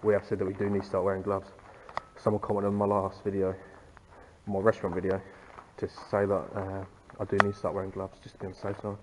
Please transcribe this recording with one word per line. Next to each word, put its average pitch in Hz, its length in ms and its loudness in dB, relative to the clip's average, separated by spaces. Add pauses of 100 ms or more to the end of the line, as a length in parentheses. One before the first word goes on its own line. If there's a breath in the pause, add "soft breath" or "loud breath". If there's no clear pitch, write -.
We 104 120 6
have 98 100 4
said 104 140 -2
that 98 80 2
we 95 80 0
do 101 160 0
need 101 100 2
to 95 80 -6
start 92 160 2
wearing 95 160 2
gloves. 98 280 0 (680 loud breath)
Someone 107 240 2
commented 101 280 0
on 101 60 2
my 101 120 4
last 98 360 2
video, 95 320 0 (920 loud breath)
my 101 140 0
restaurant 101 340 2
video, 95 260 0 (560 loud breath)
to - 120 -4
say - 360 0
that, 98 300 0
uh, 95 300 -4 (360)
I 104 40 -2
do 101 200 -2
need 101 80 0
to - 60 -8
start 87 160 -2
wearing 95 160 -4
gloves 95 320 -6
just - 140 -16
to - 40 -16
be 101 60 -8
on 95 60 -6
the - 60 -14
safe 101 220 -6
side. 104 220 -6